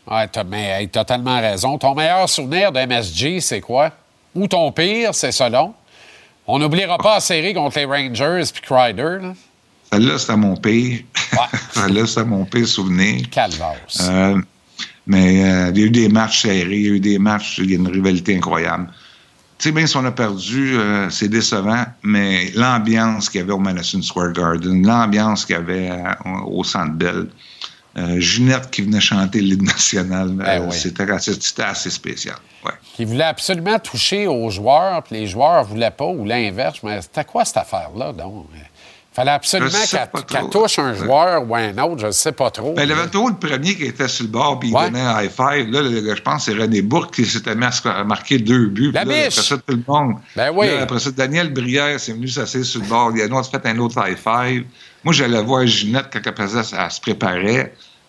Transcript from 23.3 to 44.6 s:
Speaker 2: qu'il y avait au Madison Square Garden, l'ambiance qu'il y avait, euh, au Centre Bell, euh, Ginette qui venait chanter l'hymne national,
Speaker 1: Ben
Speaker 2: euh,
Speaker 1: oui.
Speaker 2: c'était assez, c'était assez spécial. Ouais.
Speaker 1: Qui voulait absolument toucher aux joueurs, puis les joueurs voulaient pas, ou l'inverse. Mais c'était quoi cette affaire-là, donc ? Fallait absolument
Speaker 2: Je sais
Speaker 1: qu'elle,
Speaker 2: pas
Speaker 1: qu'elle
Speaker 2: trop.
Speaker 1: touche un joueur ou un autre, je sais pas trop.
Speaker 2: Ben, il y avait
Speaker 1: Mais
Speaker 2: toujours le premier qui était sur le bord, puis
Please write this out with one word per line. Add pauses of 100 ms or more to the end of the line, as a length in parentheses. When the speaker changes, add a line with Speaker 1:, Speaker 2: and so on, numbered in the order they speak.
Speaker 2:
qu'il
y
avait
au
Madison
Square
Garden,
l'ambiance
qu'il
y
avait,
euh, (160)
au
Centre
Bell, (680)
euh,
Ginette
qui
venait
chanter
l'hymne
national,
Speaker 1:
Ben
Speaker 2:
euh,
Speaker 1:
oui.
Speaker 2:
c'était
assez,
c'était
assez
spécial. (300)
Ouais. (240)
Speaker 1:
Qui
voulait
absolument
toucher
aux
joueurs,
puis
les
joueurs
voulaient
pas,
ou
l'inverse.
Mais
c'était
quoi
cette
affaire-là,
donc ? (680)
Fallait
absolument
Speaker 2:
Je (100)
sais
Speaker 1:
qu'elle,
Speaker 2:
pas
Speaker 1:
qu'elle (100)
Speaker 2:
trop.
Speaker 1:
touche
un
joueur
ou
un
autre,
je
sais
pas
trop.
Speaker 2:
Ben,
il
y
avait
Speaker 1:
Mais
Speaker 2:
toujours
le
premier
qui
était
sur
le
bord,
puis